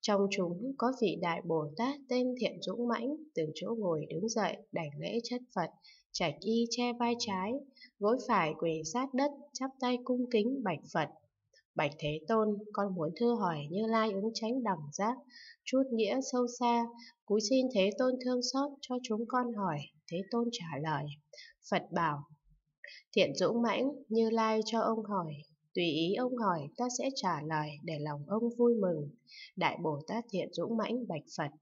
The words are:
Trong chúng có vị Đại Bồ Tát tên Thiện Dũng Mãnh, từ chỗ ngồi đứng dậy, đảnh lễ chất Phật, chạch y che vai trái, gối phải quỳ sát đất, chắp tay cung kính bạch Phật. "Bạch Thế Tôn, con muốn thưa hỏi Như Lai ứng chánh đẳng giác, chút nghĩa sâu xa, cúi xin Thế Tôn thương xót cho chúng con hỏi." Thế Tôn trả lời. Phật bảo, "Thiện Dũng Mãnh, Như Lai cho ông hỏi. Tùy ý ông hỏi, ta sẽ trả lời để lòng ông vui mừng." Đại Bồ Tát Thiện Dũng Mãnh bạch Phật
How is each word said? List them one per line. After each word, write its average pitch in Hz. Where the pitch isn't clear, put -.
Trong 202
chúng 196
có 240
vị 165
Đại 175
Bồ 160
Tát 262
tên 247
Thiện 185
Dũng 233
Mãnh, 233
từ 165
chỗ 202
ngồi 165
đứng 170
dậy, 214
đảnh 165
lễ 202
chất 247
Phật, 165
chạch 160
y 233
che 240
vai 233
trái, 196
gối 208
phải 175
quỳ 160
sát 262
đất, 277
chắp 269
tay 247
cung 247
kính 240
bạch 175
Phật. 151
"Bạch 151
Thế 151
Tôn, 220
con 202
muốn 196
thưa 240
hỏi 170
Như 202
Lai 220
ứng 196
chánh 240
đẳng 185
giác, 226
chút 262
nghĩa 226
sâu 247
xa, 240
cúi 214
xin 262
Thế 190
Tôn 254
thương 247
xót 277
cho -
chúng 226
con 247
hỏi." 185
Thế 165
Tôn 233
trả 165
lời. 151
Phật 180
bảo, 160
"Thiện 190
Dũng 220
Mãnh, 233
Như 226
Lai 220
cho 226
ông 220
hỏi. 185
Tùy 180
ý 165
ông 254
hỏi, 190
ta 240
sẽ 254
trả 170
lời 151
để 165
lòng 147
ông 214
vui 240
mừng." 170
Đại 165
Bồ 151
Tát 226
Thiện 185
Dũng 170
Mãnh 226
bạch 156
Phật 147